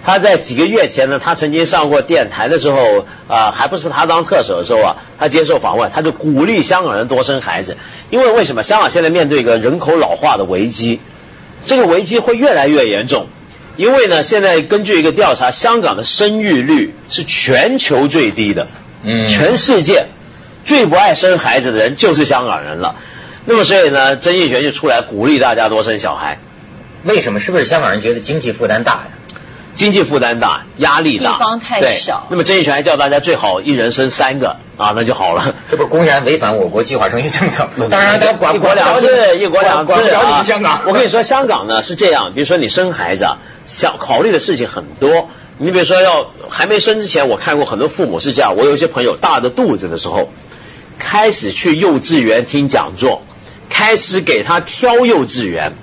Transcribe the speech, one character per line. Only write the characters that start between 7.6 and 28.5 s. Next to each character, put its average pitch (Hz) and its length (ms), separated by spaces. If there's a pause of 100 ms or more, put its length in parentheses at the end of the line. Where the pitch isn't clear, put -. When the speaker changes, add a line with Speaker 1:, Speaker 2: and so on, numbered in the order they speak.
Speaker 1:
子。 87 160 (320)
因 233 100
为 254 120
为 220 140
什 135 100
么？ 110 80
香 214 160
港 156 100
现 170 140
在 160 80
面 160 180
对 143 120
一 - 20
个 117 160
人 127 180
口 160 180
老 123 200
化 139 220
的 98 60
危 95 260
机， 117 300 (680)
这 269 120
个 - 80
危 175 180
机 196 140
会 233 180
越 262 160
来 143 160
越 143 200
严 104 200
重。 120 200 (500)
因 220 160
为 254 140
呢， 160 160
现 214 180
在 180 200
根 208 220
据 190 160
一 156 40
个 160 80
调 156 240
查， 127 160
香 233 300
港 131 140
的 107 80
生 208 380
育 165 220
率 139 320 (140)
是 - 140
全 151 540
球 143 300
最 135 240
低 104 240
的。 78 120 (340)
Speaker 2:
嗯。 110 280
Speaker 1:
全 151 280
世 226 260
界 180 240 (580)
最 269 200
不 269 120
爱 202 180
生 185 240
孩 127 220
子 127 100
的 110 60
人 117 180
就 185 180
是 147 120
香 127 200
港 87 160
人 78 180
了。 90 180 (480)
那 233 100
么 208 80
所 180 160
以 170 80
呢， 139 300
曾 175 180
荫 170 140
权 127 120
就 147 100
出 147 180
来 120 120
鼓 113 240
励 147 140
大 123 160
家 110 140
多 110 140
生 110 140
小 78 180
孩。 76 240 (680)
Speaker 2:
为 196 160
什 - 100
么？ 104 80
是 185 120
不 185 60
是 143 60
香 160 160
港 113 120
人 104 100
觉 113 120
得 117 60
经 123 220
济 120 100